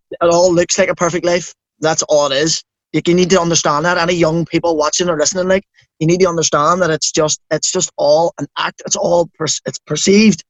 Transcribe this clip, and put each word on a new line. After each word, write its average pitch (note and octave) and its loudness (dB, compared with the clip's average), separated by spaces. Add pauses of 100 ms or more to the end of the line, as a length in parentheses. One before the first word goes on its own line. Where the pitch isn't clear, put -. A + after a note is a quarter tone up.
(100)
it E3+ 0
all F3 4
looks F3 0
like F#3 2
a F3+ -2
perfect E3+ -2
life. F3 -2 (260)
That's D3+ -2
all D3 2
it C3+ -2
is. D#3 -2 (320)
Like, D#3 -2
you E3+ 4
need F3+ 2
to F#3 2
understand D#3+ 0
that. F3+ 0
Any F3 -2
young E3 0
people E3 -2
watching D3+ -2
or D#3 -2
listening, F3+ -2
like, F#3+ 0 (340)
you D#3 -2
need F3+ 2
to F#3 4
understand D#3+ 0
that E3+ 2
it's D#3 -2
just, D#3 -2
it's D#3 -4
just F3 -4
all D3+ 2
an - -8 (100)
act. - -6
It's - -4
all E3+ 0 (100)
per-, D#3+ -6 (220)
it's - -10
perceived G3 2